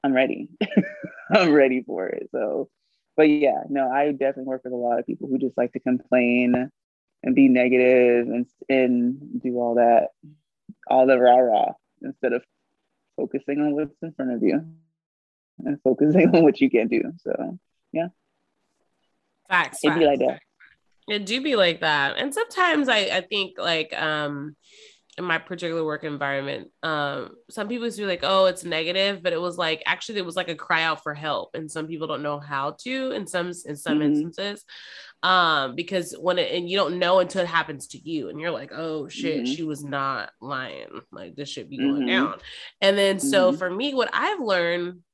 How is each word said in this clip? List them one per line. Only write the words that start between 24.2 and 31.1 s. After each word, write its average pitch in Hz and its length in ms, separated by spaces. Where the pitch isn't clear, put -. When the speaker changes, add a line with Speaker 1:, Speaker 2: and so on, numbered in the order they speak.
Speaker 2:
in 180 80
my 165 140
particular 165 440
work 151 200
environment, 139 680
um, 147 480
some 208 180
people 240 180
used 220 120
to 208 60
be 196 40
like, 175 160
"Oh, 190 220
it's 180 180
negative," 175 600
but 180 100
it 165 80
was 175 160
like, 160 280
actually, 202 340
it 180 60
was 165 100
like 175 140
a 160 60
cry 160 280
out 156 180
for 147 140